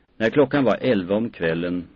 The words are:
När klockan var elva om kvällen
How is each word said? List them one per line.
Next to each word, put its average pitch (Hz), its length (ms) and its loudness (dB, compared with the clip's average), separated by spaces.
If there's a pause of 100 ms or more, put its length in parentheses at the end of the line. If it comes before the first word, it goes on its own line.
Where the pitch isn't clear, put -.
(180)
När 113 120 0
klockan 139 340 2
var 104 180 2
elva 101 340 0
om 113 140 -2
kvällen 85 680 -4